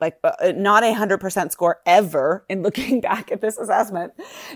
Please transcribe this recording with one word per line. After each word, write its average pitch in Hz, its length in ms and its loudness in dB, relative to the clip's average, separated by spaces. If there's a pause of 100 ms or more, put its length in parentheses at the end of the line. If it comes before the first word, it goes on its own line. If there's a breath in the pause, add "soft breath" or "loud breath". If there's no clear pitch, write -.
like, 160 220 -4
uh, 170 320 2
not 202 280 4
a 226 100 2
hundred 196 260 0
percent 185 340 -4
score 170 320 0
ever 175 640 2
in 190 140 -4
looking 233 380 -2
<laughs> - 20 -2
back - 300 -4
at 202 80 -4
this 220 180 -4
assessment. 214 540 -2 (440 loud breath)